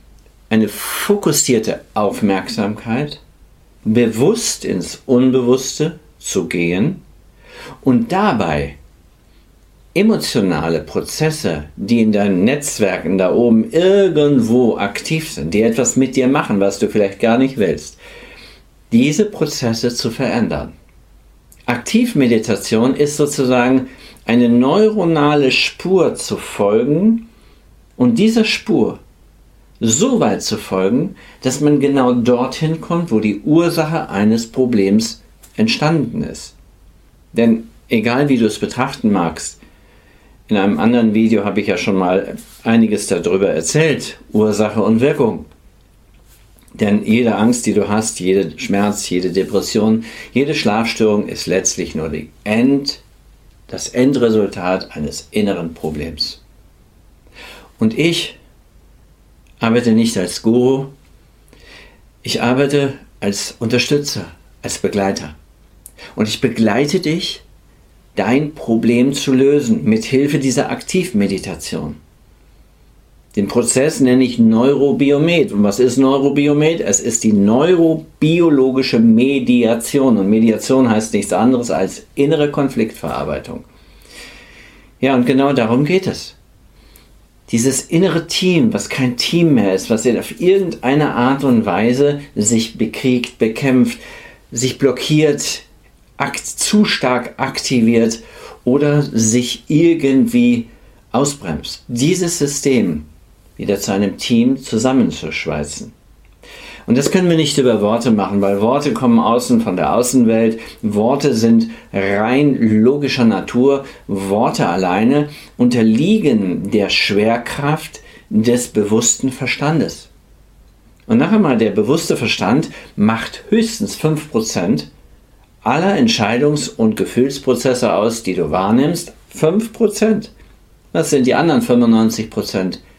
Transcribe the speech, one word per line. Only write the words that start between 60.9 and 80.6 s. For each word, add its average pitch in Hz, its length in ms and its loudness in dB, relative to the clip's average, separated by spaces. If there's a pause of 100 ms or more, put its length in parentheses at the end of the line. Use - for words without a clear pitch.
ich - 180 -6
arbeite 135 520 0 (260)
als - 400 -6
Unterstützer, 120 640 -2 (380)
als - 160 -8
Begleiter. 95 560 -2 (800)
Und 107 120 -2
ich - 140 -6
begleite 117 580 0
dich, 170 440 -6 (720)
dein 131 400 0
Problem 117 580 0
zu 139 200 -2
lösen, 131 500 2
mit 110 200 0
Hilfe 143 360 0
dieser 131 320 -2
Aktivmeditation. 98 1200 -4 (1400)
Den 101 120 -2
Prozess 127 520 0
nenne 131 240 4
ich 120 160 -2
Neurobiomed. 139 1120 2
Und 101 100 0
was 101 180 0
ist 123 180 2
Neurobiomed? 143 840 2
Es - 180 -2
ist - 240 -4
die 110 100 2
neurobiologische 147 1600 2
Mediation. 120 1200 2
Und 95 100 0
Mediation 113 640 2